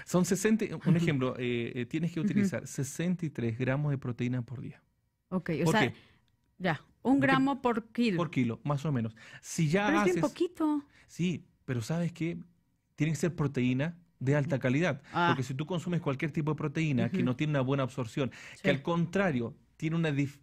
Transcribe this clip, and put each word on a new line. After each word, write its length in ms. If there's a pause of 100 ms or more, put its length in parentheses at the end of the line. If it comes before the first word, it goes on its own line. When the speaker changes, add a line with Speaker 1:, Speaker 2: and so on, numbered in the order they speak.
Speaker 1:
son 200
sesenta, 400 (200)
un 100
Speaker 2:
<laughs> 20
Speaker 1:
ejemplo, 400
eh, 380
eh, 100
tienes 280
que 60
Speaker 2:
Ujú. 100
Speaker 1:
utilizar 380
sesenta 580
y 40
tres 280
gramos 340
de 60
proteína 440
por 200
día. 200 (480)
Speaker 2:
Ok, 220 (100)
o 40
Speaker 1:
¿Por 80
Speaker 2:
sea, 180
Speaker 1:
qué? 20 (680)
Speaker 2:
ya, 220 (200)
un 180
Speaker 1:
Porque 80
Speaker 2:
gramo 340
por 260
kilo. 300
Speaker 1:
Por 120
kilo, 340
más 220
o 60
menos. 240 (260)
Si 280
ya 180
Speaker 2:
Pero 120
es 60
bien 140
Speaker 1:
haces 100
Speaker 2:
poquito. 540 (240)
Speaker 1:
Sí, 380 (180)
pero 180
¿sabes 300
qué? 260 (580)
Tiene 180
que 60
ser 160
proteína 640 (220)
de 160
alta 240
calidad. 420 (120)
Speaker 2:
Ah. 160
Speaker 1:
Porque 140
si 100
tú 120
consumes 360
cualquier 300
tipo 200
de 60
proteína 520
que 80
Speaker 2:
Ujú. 80
Speaker 1:
no 100
tiene 160
una 100
buena 220
absorción, 480 (240)
Speaker 2:
Sí. 80
Speaker 1:
que 80
al 100
contrario, 720 (220)
tiene 200
una 120
dif-, 340